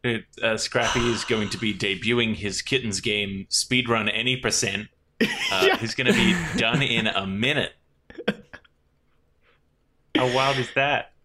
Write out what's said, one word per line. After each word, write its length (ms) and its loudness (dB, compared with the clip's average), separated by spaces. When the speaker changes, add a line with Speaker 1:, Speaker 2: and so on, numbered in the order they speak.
Speaker 1:
It, 220 -2
uh, 160 2
Scrappy 420 0
is 140 -2
going 240 0
to 80 -6
be 160 0
debuting 600 0
his 260 -6
Kittens 400 -2
game 480 -2
speedrun 640 0
any 240 0
percent. 500 -2
Uh, 60 4
Speaker 2:
<laughs> 400 0
Yeah. 100 4
Speaker 1:
he's 180 -4
gonna 180 2
be 200 4
done 240 2
in 260 0
a 200 -2
minute. 460 -2
How 180 2
wild 240 2
is 180 -2
that? 380 0